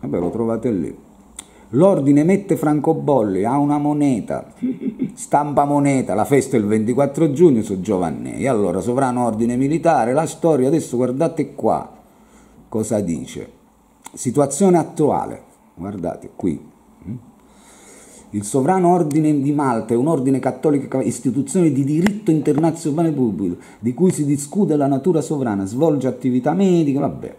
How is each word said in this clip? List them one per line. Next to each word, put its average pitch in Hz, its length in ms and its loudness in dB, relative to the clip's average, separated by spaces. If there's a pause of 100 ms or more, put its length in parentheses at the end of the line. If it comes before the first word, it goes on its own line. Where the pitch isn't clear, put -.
Vabbè, - 180 -4
lo 87 100 -2
trovate 113 400 -4
lì. 85 240 -2 (760)
L'ordine 147 560 4
mette 190 320 2
francobolli, 139 880 0
ha 123 120 0
una 147 200 0
moneta, 143 760 -2 (640)
stampa 147 500 0
moneta, 143 500 2
la 104 120 0
festa 131 320 2
è - 20 4
il 104 60 0
ventiquattro 127 680 0
giugno, 135 300 6
su 98 180 -4
Giovannei. 80 640 -2
Allora, 110 360 0
sovrano 123 440 0
ordine 117 300 0
militare, 139 560 2
la 151 140 2
storia, 143 420 2
adesso 151 300 0
guardate 127 580 -2
qua 98 340 -2 (800)
cosa 107 320 -2
dice. 85 500 -6 (600)
Situazione 147 680 2
attuale, 131 680 -2 (320)
guardate 90 600 -10
qui. - 360 -4 (1600)
Il 104 120 -6
sovrano 175 480 2
ordine 151 480 2
di 139 100 0
Malta 123 420 -2
è 117 40 2
un 127 100 2
ordine 135 320 0
cattolico, 135 600 -2
istituzione 139 720 0
di 135 100 0
diritto 170 480 0
internazionale 156 800 0
pubblico, 101 460 -2 (220)
di 120 140 -2
cui 170 180 2
si 147 140 -2
discute 147 520 0
la 143 100 2
natura 151 320 0
sovrana, 120 460 -2
svolge 131 420 0
attività 127 460 0
mediche, 170 440 2
vabbè. 143 420 -6